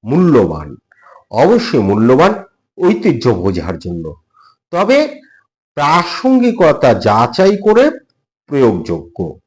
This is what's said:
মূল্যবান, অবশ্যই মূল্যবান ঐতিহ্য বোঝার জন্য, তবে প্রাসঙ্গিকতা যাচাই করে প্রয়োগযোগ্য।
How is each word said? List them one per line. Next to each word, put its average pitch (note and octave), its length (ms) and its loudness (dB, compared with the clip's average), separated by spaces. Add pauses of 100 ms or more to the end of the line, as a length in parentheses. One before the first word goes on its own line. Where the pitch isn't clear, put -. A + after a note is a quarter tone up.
মূল্যবান, G#2+ 720 0 (540)
অবশ্যই F3 480 0
মূল্যবান A#2 640 2 (340)
ঐতিহ্য D#3 520 0
বোঝার F2 480 -4
জন্য, E2 360 -10 (560)
তবে B3 500 0 (540)
প্রাসঙ্গিকতা E3+ 1200 0
যাচাই A#2+ 640 0
করে A3 340 2 (560)
প্রয়োগযোগ্য। F2+ 1000 -4